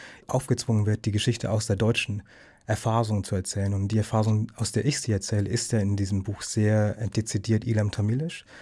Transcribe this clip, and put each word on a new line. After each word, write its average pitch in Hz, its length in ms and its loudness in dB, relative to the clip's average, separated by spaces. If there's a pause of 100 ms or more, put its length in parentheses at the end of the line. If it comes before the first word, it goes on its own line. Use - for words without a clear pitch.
(260)
aufgezwungen 117 580 0
wird, 107 220 0
die 104 60 0
Geschichte 107 380 0
aus 107 160 0
der 101 100 0
deutschen 107 460 0 (440)
Erfahrung 110 580 0
zu - 120 -4
erzählen. 98 360 -2
Und 98 160 0
die 107 100 2
Erfahrung, 107 580 2
aus - 160 -4
der 107 120 2
ich 143 160 0
sie 110 120 -2
erzähle, 101 360 0
ist 117 240 -2
ja 117 60 4
in 101 180 2
diesem 98 280 0
Buch 101 180 -6
sehr, 107 560 2
äh, 110 100 -4
dezidiert 107 580 0
Ilam 107 240 2
Tamilisch. 123 540 -2 (180)